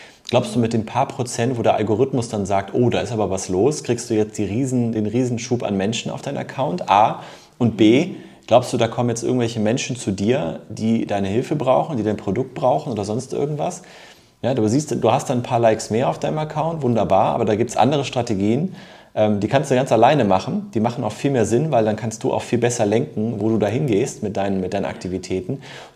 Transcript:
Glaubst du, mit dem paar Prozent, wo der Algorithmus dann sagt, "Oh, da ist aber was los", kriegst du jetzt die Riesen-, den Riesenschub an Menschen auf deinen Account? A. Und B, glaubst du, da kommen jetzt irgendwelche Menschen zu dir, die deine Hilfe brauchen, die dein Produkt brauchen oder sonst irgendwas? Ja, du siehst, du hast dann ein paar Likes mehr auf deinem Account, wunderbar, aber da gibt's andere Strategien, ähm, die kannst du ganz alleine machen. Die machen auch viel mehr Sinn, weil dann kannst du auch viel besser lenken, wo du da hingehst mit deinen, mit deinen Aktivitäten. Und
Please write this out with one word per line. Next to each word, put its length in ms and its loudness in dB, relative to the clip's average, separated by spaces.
Glaubst 280 0
du, 40 2
mit 140 0
dem 140 -2
paar 200 -2
Prozent, 520 -4
wo 20 0
der 140 4
Algorithmus 540 0
dann 180 -4
sagt, 260 -2
"Oh, 160 4
da 120 0
ist 100 -4
aber 180 0
was 180 -4
los", 360 2
kriegst 260 -4
du 60 0
jetzt 240 0
die 60 -2
Riesen-, 460 0
den 140 -2
Riesenschub 560 -2
an 160 -2
Menschen 320 -2
auf 140 -8
deinen 140 -6
Account? 520 -4
A. 320 4
Und 180 2
B, 380 6
glaubst 260 2
du, 40 2
da 100 2
kommen 220 -2
jetzt 120 -4
irgendwelche 380 0
Menschen 380 0
zu 120 -6
dir, 580 0
die 380 0
deine 220 -2
Hilfe 280 -2
brauchen, 420 0
die 60 -2
dein 140 0
Produkt 380 -4
brauchen 360 0
oder 140 -4
sonst 280 -6
irgendwas? 500 -4
Ja, 140 0
du 120 2
siehst, 220 2
du 220 2
hast 180 0
dann 120 0
ein 20 -2
paar 160 0
Likes 320 2
mehr 180 0
auf 80 -4
deinem 220 -4
Account, 420 -4
wunderbar, 540 2
aber 100 0
da 100 2
gibt's 220 -2
andere 260 4
Strategien, 720 0
ähm, 240 2
die 80 0
kannst 220 2
du 60 4
ganz 160 2
alleine 340 6
machen. 480 0
Die 60 0
machen 240 -2
auch 80 -4
viel 180 -2
mehr 160 2
Sinn, 240 2
weil 160 2
dann 100 0
kannst 280 -6
du 100 0
auch 80 -2
viel 160 -2
besser 300 0
lenken, 520 -2
wo 100 0
du 100 2
da 80 2
hingehst 560 0
mit 140 -4
deinen, 220 -2
mit 140 -4
deinen 120 -2
Aktivitäten. 680 -6
Und 100 -10